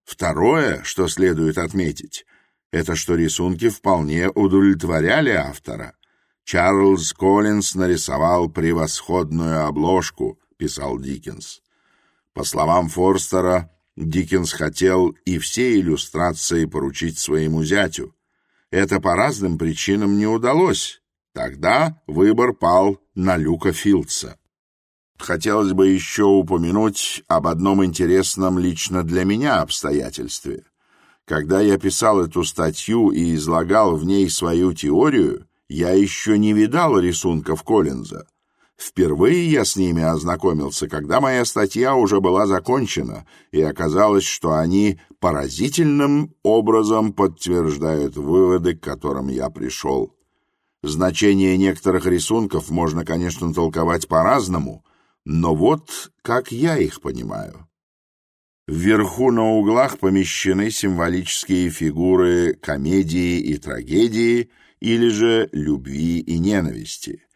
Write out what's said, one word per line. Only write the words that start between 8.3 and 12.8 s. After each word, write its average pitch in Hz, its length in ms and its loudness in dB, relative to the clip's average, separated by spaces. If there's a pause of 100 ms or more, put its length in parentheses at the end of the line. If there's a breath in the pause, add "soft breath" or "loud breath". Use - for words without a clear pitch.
превосходную 80 1160 -2
обложку», 76 760 -2 (180)
писал 69 400 -8
Диккенс. - 640 -12 (720)
По - 100 -10
словам 82 440 0